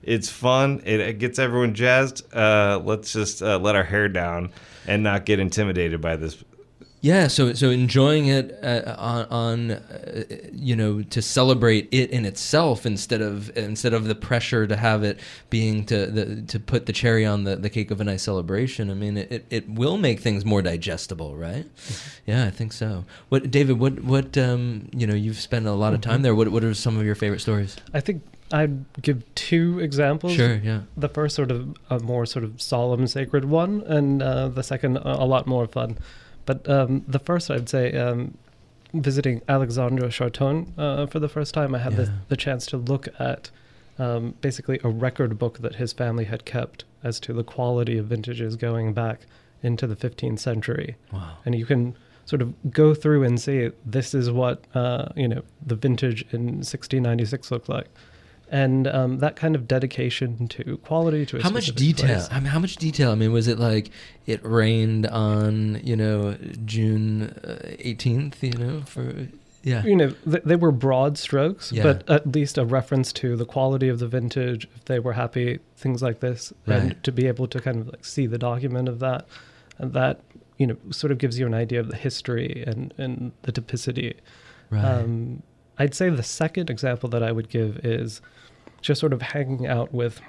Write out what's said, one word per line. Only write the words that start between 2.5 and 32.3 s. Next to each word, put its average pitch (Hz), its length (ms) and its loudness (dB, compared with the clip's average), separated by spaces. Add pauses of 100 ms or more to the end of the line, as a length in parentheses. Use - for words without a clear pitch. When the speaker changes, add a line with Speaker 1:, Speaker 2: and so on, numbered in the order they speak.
Speaker 1:
let's 107 280 -2
just, 104 300 -4
uh, 98 160 2
let 101 160 2
our 95 100 4
hair 101 220 2
down 87 440 -2 (360)
and 104 160 2
not 101 220 2
get 104 160 4
intimidated 90 640 0
by 82 140 -2
this 78 280 -8 (580)
Speaker 2:
Yeah, 165 260 6
so, 127 240 4
so 127 180 4
enjoying 135 560 4
it, 135 380 0
uh, 117 340 -2
on, 117 280 -2
on, 117 460 -2
uh, - 520 -10 (260)
you 123 240 -2
know, 107 280 2
to 104 200 -4
celebrate 117 680 4
it 127 180 2
in 123 140 0
itself 135 600 2
instead 107 360 0
of, 104 360 -4
instead 107 360 0
of 110 160 2
the 107 80 0
pressure 117 500 0
to 107 100 0
have 110 280 2
it 101 160 -2 (280)
being 110 380 2
to, 101 200 2
the, 107 420 -2
to 107 100 -4
put 117 280 -2
the 110 60 -2
cherry 113 320 4
on 104 200 2
the, 98 100 0
the 95 160 -4
cake 107 220 -2
of 101 80 -2
a 107 40 -2
nice 98 180 -2
celebration. 101 680 -2
I 98 40 -4
mean, 104 240 -2
it, - 120 -6
it, - 200 -8
it 113 200 -4
will 131 280 0
make 123 220 2
things 101 240 0
more 104 180 4
digestible, 82 760 -4
right? 85 280 -6 (120)
Speaker 3:
Mm-hmm. - 540 -10
Speaker 2:
Yeah, 120 160 2
I 95 40 0
think 110 220 -6
so. 101 320 -6 (240)
What, 135 240 0
David, 135 260 4
what, 135 240 0
what, 135 360 0
um, 123 540 0
you 120 140 0
know, 104 80 2
you've 107 240 -2
spent 113 280 -2
a 104 60 0
lot 107 220 2
of 110 60 0
time 117 140 2
Speaker 3:
Mm-hmm. 135 80 4
Speaker 2:
there. 120 120 6
What, 110 140 6
what 110 160 2
are 110 100 2
some 110 240 0
of 107 60 2
your 104 100 2
favorite 104 260 0
stories? 101 360 0 (180)
Speaker 3:
I 143 60 0
think 165 220 -4 (300)
I'd 147 320 0 (180)
give 131 200 0 (120)
two 170 460 2
examples. 147 520 0
Speaker 2:
Sure, 120 240 4
yeah. 107 240 -2 (160)
Speaker 3:
The 147 140 -2
first 151 260 -2
sort 131 140 0
of 127 260 -4 (140)
a 127 100 0
more 120 260 -2
sort 117 180 -6